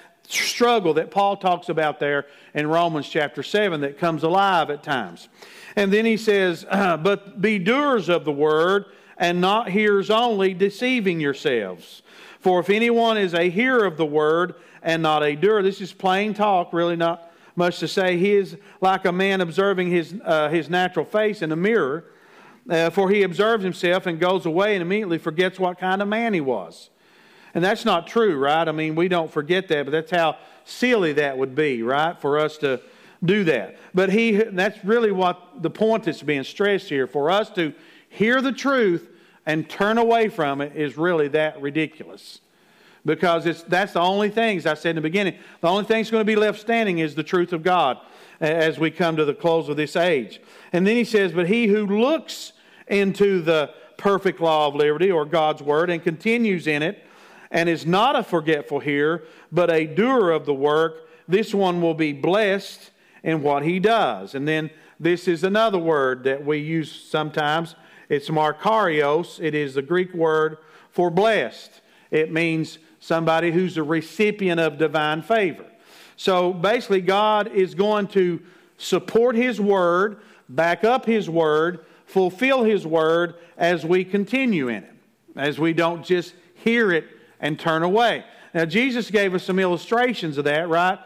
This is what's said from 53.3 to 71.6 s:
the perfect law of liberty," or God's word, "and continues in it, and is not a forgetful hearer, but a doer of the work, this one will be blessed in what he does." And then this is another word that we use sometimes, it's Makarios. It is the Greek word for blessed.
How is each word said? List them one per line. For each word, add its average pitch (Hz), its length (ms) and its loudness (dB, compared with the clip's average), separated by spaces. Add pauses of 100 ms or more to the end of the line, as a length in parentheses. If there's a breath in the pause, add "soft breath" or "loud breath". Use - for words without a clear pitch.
the 156 300 0 (260 loud breath)
perfect 190 440 0
law 156 280 2
of 139 60 -4
liberty," 151 360 2
or 160 140 0
God's 151 380 0
word, 151 260 0
"and 170 140 -4
continues 196 640 -2
in 151 160 0
it, 180 200 -4 (480 loud breath)
and 170 180 0
is 151 160 -2
not 214 320 2
a 240 60 -2
forgetful 151 580 -2
hearer, 147 440 -2 (280 loud breath)
but 170 180 2
a 160 160 2
doer 196 440 2
of 151 160 0
the 143 80 0
work, 151 540 0 (200 loud breath)
this 214 260 0
one 180 260 0
will 165 140 2
be 156 180 -2
blessed 190 800 -2 (320 soft breath)
in 160 200 -2
what 143 200 0
he 175 160 -2
does." 165 560 0
And 139 140 -4
then 156 220 -2 (280 loud breath)
this 170 300 -2
is 165 160 0
another 202 340 2
word 135 460 0
that 135 200 -2
we 151 140 0
use 151 320 -4
sometimes, 156 840 -4 (320 loud breath)
it's 143 200 -2
Makarios. 156 1120 0
It 151 120 -2
is 147 200 -4
the 139 80 -2
Greek 180 320 -2
word 156 440 0 (320 loud breath)
for 175 200 0
blessed. 185 720 -2 (300 soft breath)